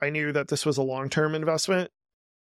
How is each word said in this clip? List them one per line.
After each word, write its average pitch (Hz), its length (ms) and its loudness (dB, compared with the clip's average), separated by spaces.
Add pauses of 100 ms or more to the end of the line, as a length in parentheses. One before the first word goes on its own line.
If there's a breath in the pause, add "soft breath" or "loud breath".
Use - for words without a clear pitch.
I 143 80 0
knew 147 240 0
that 143 160 2
this - 160 -2
was 143 120 2
a 135 60 0
long-term 135 500 0
investment. 160 580 0 (560)